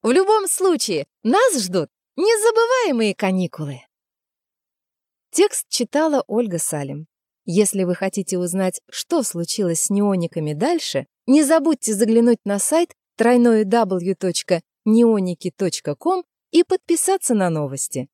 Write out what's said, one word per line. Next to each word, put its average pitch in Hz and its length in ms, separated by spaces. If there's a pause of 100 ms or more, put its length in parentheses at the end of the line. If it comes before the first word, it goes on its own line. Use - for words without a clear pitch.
В 226 80
любом 392 380
случае, 233 580 (160)
нас 370 360
ждут 180 320 (260)
незабываемые 440 960
каникулы". 170 680 (1500)
Текст - 380
читала 285 580
Ольга 208 320
Салим. 143 480 (380)
Если 196 380
вы 175 140
хотите 190 420
узнать, 180 420 (100)
что - 320
случилось 170 640
с - 60
неониками 180 640
дальше, 240 540 (200)
не 285 160
забудьте 294 520
заглянуть 226 500
на 202 160
сайт 330 340 (220)
тройное 233 480
W 190 500
точка 175 480 (220)
неоники 214 680
точка - 440
ком 359 300 (260)
и 330 140
подписаться 370 680
на 185 160
новости. 143 640